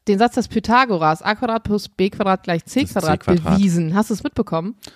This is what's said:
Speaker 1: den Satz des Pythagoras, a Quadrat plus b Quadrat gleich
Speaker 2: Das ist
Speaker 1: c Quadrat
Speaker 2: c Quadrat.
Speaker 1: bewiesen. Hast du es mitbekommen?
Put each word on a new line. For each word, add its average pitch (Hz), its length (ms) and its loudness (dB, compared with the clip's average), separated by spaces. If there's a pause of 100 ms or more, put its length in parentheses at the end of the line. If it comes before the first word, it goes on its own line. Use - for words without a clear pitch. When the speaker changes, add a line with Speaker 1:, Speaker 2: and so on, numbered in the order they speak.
Speaker 1:
den 196 100 2
Satz 233 160 2
des 240 140 -2
Pythagoras, 214 720 2
a 214 140 -2
Quadrat 226 280 -4
plus 208 240 -4
b 185 220 -2
Quadrat 190 340 -2
gleich 170 220 -2
Speaker 2:
Das - 100 -16
ist 269 140 0
Speaker 1:
c - 40 -14
Quadrat 160 300 0
Speaker 2:
c 185 120 2
Quadrat. 165 220 0
Speaker 1:
bewiesen. 175 380 2
Hast 214 140 0
du 220 60 -2
es - 80 -8
mitbekommen? 208 520 -4 (200)